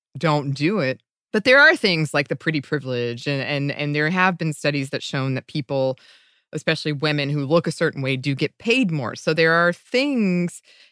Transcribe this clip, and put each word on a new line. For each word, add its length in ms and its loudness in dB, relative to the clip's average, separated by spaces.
don't 340 0
do 280 0
it." 200 -2
But 120 0
there 160 8
are 160 6
things 360 0
like 160 0
the 80 -4
pretty 240 -2
privilege, 680 -4
and, 160 -2
and, 300 -2
and 220 -4
there 160 0
have 260 2
been 160 -2
studies 380 -2
that 120 -4
shown 320 -2
that 120 -6
people, 500 -2
especially 380 -2
women 380 -2
who 160 -2
look 200 2
a 60 -2
certain 300 -2
way, 120 0
do 200 -2
get 240 -4
paid 320 0
more. 260 -4
So 160 -2
there 220 4
are 180 2
things 880 0